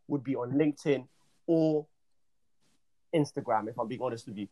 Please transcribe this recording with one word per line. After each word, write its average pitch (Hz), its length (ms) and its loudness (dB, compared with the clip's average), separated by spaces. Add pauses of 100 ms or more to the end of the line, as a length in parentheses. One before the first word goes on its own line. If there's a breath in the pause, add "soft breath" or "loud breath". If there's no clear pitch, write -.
would 139 140 0
be 131 140 -2
on 120 160 -4
LinkedIn 143 540 2 (400)
or 160 400 4 (1300)
Instagram, 120 540 0
if 113 100 -8
I'm 117 100 -4
being 110 140 -6
honest 113 260 -6
with 98 100 -10
you. 101 120 -6